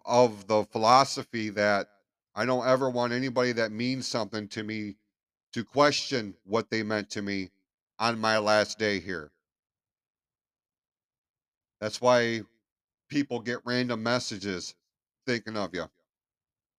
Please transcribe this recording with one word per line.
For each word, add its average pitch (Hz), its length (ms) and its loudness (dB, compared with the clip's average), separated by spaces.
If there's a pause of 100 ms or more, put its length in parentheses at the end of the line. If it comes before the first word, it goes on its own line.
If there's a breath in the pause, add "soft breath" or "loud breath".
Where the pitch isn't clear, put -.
of 113 420 4
the 107 180 4
philosophy 117 840 2
that 104 400 2 (440)
I 107 120 -4
don't 127 200 0
ever 131 240 4
want 120 240 0
anybody 123 400 0
that 113 180 -2
means 123 360 -4
something 107 420 -6
to 110 140 -8
me 107 320 -8 (580)
to 120 100 -4
question 135 680 0 (120)
what 107 240 -2
they 110 140 -2
meant 107 280 -4
to 107 100 -8
me 98 280 -6 (500)
on 113 200 0
my 110 180 2
last 107 400 2
day 104 220 0
here. 82 320 -10 (2500)
That's 107 200 -6
why 120 400 4 (680)
people 139 300 -2
get 120 260 -6
random 123 380 -2
messages 101 720 -2 (500)
thinking 110 320 -4
of 92 160 -4
you. 85 120 -6 (920)